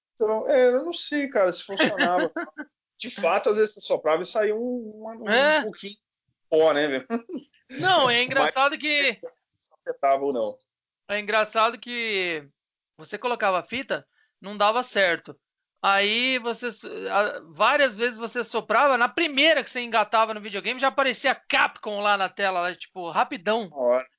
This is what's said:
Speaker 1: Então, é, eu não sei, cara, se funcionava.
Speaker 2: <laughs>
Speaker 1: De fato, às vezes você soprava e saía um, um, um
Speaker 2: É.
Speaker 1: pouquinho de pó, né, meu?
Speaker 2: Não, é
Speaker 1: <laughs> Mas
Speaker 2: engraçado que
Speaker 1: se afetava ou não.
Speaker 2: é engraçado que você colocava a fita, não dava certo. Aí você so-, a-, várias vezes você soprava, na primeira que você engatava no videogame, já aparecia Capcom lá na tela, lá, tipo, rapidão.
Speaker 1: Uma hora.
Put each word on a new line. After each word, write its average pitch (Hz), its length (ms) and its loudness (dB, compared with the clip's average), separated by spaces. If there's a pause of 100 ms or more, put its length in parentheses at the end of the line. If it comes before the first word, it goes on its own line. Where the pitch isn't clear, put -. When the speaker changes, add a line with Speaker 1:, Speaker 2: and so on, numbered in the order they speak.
(140)
Speaker 1:
Então, 220 340 -2
é, 254 200 6
eu 254 160 2
não 339 80 -6
sei, 294 360 -4
cara, 196 240 2
se - 120 -10
funcionava. 202 720 0
Speaker 2:
<laughs> 311 360 -12 (280)
Speaker 1:
De 233 120 -10
fato, 202 400 0
às 208 80 0
vezes 214 160 2
você 202 80 -14
soprava 160 400 0
e 180 40 -6
saía 214 300 0
um, - 20 -6 (480)
um, 226 440 2
um 311 40 4
Speaker 2:
É. 311 60 4
Speaker 1:
pouquinho 202 340 -8
de - 60 -20 (500)
pó, 160 220 6
né, 147 160 2
meu? 131 160 -4 (720)
Speaker 2:
Não, 320 320 4
é 240 140 2
Speaker 1:
<laughs> 254 140 -4
Mas - 160 2
Speaker 2:
engraçado 277 260 2
que 277 440 -2 (360)
Speaker 1:
se - 160 -20
afetava 139 500 0
ou 139 80 0
não. 110 240 -4 (520)
Speaker 2:
é 202 100 -4
engraçado 220 600 0
que 196 720 -4 (480)
você 156 220 -12
colocava 226 400 0
a 165 40 -2
fita, 226 440 -8 (340)
não 202 160 -12
dava 214 260 2
certo. 175 560 -2 (440)
Aí 214 560 2
você 233 340 -6
so-, - 160 -16 (220)
a-, 202 300 0 (120)
várias 233 440 2
vezes 233 220 -2
você 226 240 -6
soprava, 233 560 2
na 240 100 2
primeira 302 540 2
que - 80 -12
você 247 100 -6
engatava 220 540 0
no 214 60 -10
videogame, 202 400 -6
já 262 80 2
aparecia 269 460 0
Capcom - 640 -2
lá 208 160 2
na 190 120 -2
tela, 190 320 -2
lá, 175 140 -2
tipo, 175 360 -12
rapidão. 208 580 -2
Speaker 1:
Uma 151 120 -20
hora. 123 260 2 (120)